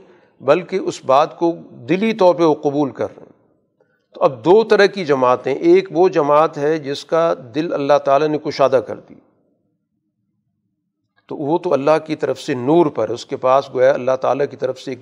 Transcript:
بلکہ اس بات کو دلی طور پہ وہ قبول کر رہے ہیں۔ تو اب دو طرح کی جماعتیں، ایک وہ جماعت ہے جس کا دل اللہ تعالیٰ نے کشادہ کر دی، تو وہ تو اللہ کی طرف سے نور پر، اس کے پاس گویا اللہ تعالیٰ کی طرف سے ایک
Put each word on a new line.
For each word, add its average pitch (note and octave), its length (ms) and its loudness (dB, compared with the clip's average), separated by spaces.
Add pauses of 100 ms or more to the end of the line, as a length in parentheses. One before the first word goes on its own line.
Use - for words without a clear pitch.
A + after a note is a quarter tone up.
(400)
بلکہ E3+ 420 0
اس - 220 -10
بات C#3 340 0
کو E3+ 140 0 (360)
دلی G3 240 -2
طور F#3 220 4
پہ E3+ 80 -2
وہ E3+ 200 4
قبول C#3+ 280 -2
کر - 260 -10
رہے - 60 -20
ہیں۔ - 100 -20 (840)
تو - 80 -10
اب A#2 200 -2
دو G3 200 6
طرح G#3 220 4
کی G3 180 -4
جماعتیں، C3 500 0
ایک F3+ 360 2
وہ E3+ 180 2
جماعت D3+ 500 2
ہے D3 220 -2
جس C#3 240 -10
کا E3 280 0 (220)
دل D#3+ 180 -4
اللہ C#3+ 260 2
تعالیٰ C#3+ 300 0
نے D3+ 100 -2
کشادہ C3+ 480 0
کر - 140 -12
دی، - 140 -20 (2250)
تو C#3+ 80 -12
وہ D#3 220 -2
تو E3+ 140 -4
اللہ D3 340 2
کی D#3 100 -6
طرف C#3 240 -4
سے D3+ 140 -4
نور D3 320 2
پر، A2 220 -4
اس A#2 180 -10
کے C#3 100 -10
پاس C3 380 0
گویا C3 200 4
اللہ B2+ 220 -2
تعالیٰ C3 340 -2
کی A#2+ 60 -18
طرف B2+ 240 -8
سے C#3 100 -14
ایک B2 120 -12